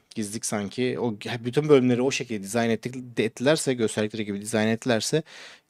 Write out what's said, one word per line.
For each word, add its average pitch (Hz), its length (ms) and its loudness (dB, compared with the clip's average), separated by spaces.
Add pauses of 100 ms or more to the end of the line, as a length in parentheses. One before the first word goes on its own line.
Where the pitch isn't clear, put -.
(160)
Gizlilik 107 300 -6
sanki 120 540 -4
o, 117 200 -2
bütün 123 500 -2
bölümleri 123 320 6
o 135 100 2
şekilde 113 320 -6
dizayn 117 260 0
ettik-, 123 520 -4
ettilerse, 135 520 2
gösterdikleri 107 520 -2
gibi 101 160 -4
dizayn 110 260 2
ettilerse 113 560 0 (460)